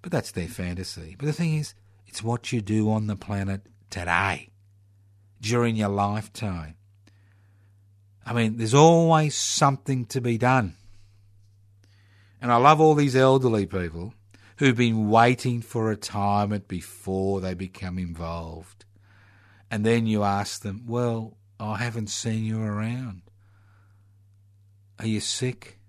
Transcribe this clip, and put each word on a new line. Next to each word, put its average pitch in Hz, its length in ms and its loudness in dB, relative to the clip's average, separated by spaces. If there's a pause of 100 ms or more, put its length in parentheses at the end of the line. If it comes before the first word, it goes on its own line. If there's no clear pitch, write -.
But 90 100 -10
that's 127 200 -4
their 87 160 -6
fantasy. 90 720 -10
But 139 60 -8
the 151 80 -2
thing 160 220 -2
is, 151 180 -6 (320)
it's - 180 -14
what 117 300 -4
you 113 80 -2
do 107 280 0
on 110 180 0
the 101 100 -4
planet 98 500 -6 (220)
today, 87 640 -2 (880)
during 117 340 2
your 104 140 0
lifetime. 101 880 -4 (1500)
I 113 80 -6
mean, 113 240 0
there's 113 160 -2
always 160 640 6
something 135 720 -2
to 127 140 -4
be 117 160 -2
done. 123 380 0 (1700)
And 120 100 -2
I 120 60 4
love 147 220 8
all 156 140 8
these 143 220 2
elderly 127 500 4
people 87 480 -6 (440)
who've 131 180 4
been 113 340 2
waiting 120 520 4
for 113 240 -4
retirement 104 800 -2
before 95 760 -4
they 92 120 -6
become 92 440 -10
involved. 82 880 -10 (840)
And 107 160 -4
then 117 220 4
you 104 160 2
ask 101 380 -2
them, 104 240 -10
"Well, 117 520 -4 (220)
I 107 180 -6
haven't 117 320 -6
seen 110 360 -4
you 110 160 -4
around. 110 640 -6 (1800)
Are 113 80 -4
you 107 120 0
sick?" - 680 -6